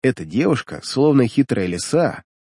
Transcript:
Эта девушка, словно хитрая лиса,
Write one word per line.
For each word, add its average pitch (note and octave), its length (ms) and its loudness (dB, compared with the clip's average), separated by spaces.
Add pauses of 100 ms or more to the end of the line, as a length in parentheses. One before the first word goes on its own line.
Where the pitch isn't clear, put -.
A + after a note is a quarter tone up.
Эта A#3 220 0
девушка, E3 580 -2
словно C#3 440 2
хитрая A2+ 400 0
лиса, G#2+ 560 -2 (340)